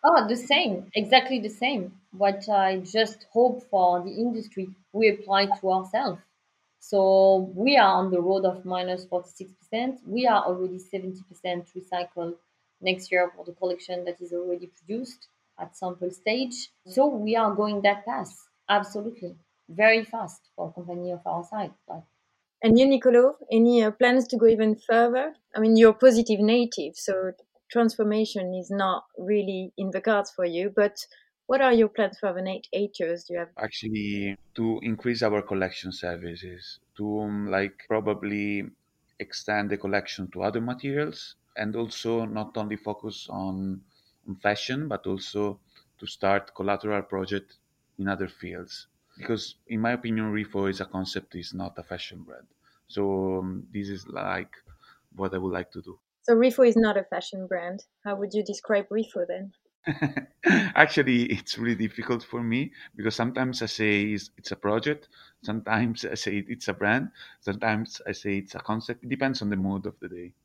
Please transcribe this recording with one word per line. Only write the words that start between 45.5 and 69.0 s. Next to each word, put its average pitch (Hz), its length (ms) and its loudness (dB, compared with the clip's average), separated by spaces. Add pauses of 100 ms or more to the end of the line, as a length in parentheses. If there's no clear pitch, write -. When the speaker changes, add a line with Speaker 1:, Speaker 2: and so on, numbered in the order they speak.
Speaker 3:
to - 60 -16
start - 480 -4
collateral 101 480 -4
project 98 560 -8 (400)
in 98 100 -6
other 95 200 -4
fields. 90 600 -14 (300)
Because - 380 -6 (120)
in 110 140 -4
my 117 100 0
opinion, 110 400 -4
Refo 101 380 -4
is 98 100 -6
a 95 60 -6
concept, 92 500 -8
is 87 180 -12
not 95 240 -10
a 87 60 -16
fashion 90 400 -14
brand. 64 240 -20 (400)
So, 95 520 -2
um, 92 340 -8
this 101 160 -6
is, 95 180 -12
like, 92 460 -8 (600)
what 95 180 -4
I 95 40 -4
would 92 160 -4
like 90 180 -6
to - 100 -14
do. 85 180 -20 (240)
Speaker 2:
So 240 120 4
Refo 247 300 6
is 226 120 6
not 214 200 4
a 190 60 -2
fashion 185 420 -8
brand. 180 380 -8 (220)
How 202 100 -6
would 196 180 -8
you 208 100 -2
describe 202 460 -2
Refo 208 380 -4
then? 190 240 -10 (320)
Speaker 3:
<laughs> 143 440 -4 (480)
Actually, 131 480 4
it's - 340 -4
really 117 180 0
difficult 113 480 -4
for 120 200 -8
me 117 280 -2 (240)
because 107 200 -4
sometimes 127 480 -2
I - 20 -4
say 104 380 0
it's, 104 340 -4
it's - 140 -12
a 98 40 -6
project, 123 520 -2 (340)
sometimes 110 640 -2
I - 80 -6
say 101 340 -6
it's - 200 -10
a 104 60 -4
brand, 107 360 0 (300)
sometimes 110 680 -4
I 98 40 -6
say 98 260 -4
it's 98 160 -10
a - 60 -10
concept. 110 440 -8